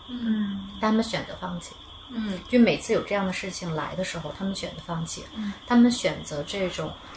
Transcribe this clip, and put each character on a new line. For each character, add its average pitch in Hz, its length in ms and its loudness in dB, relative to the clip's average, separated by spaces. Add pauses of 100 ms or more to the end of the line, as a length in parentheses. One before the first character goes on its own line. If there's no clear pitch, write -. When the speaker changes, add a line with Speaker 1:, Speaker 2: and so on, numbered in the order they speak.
Speaker 1:
嗯。 214 600 -2 (100)
Speaker 2:
但 220 120 2
他 220 40 6
们 226 80 4
选 160 220 -4
择 - 160 -12
放 180 180 -4
弃。 - 140 -12 (360)
Speaker 3:
嗯。 214 380 -4
Speaker 2:
就 247 120 6
每 185 180 8
次 - 160 -2
有 170 80 4
这 202 140 -2
样 196 100 2
的 185 80 0
事 190 160 -4
情 175 240 -6
来 151 220 -4
的 185 80 -2
时 170 160 -6
候， 151 180 -8
他 190 80 -4
们 196 80 0
选 - 220 -6
择 156 100 -12
放 165 200 -4
弃。 - 180 -6 (120)
Speaker 3:
嗯。 208 160 -4 (140)
Speaker 2:
他 247 100 4
们 240 140 10
选 175 340 0
择 143 200 -4
这 190 260 -2
种 156 220 -4 (260)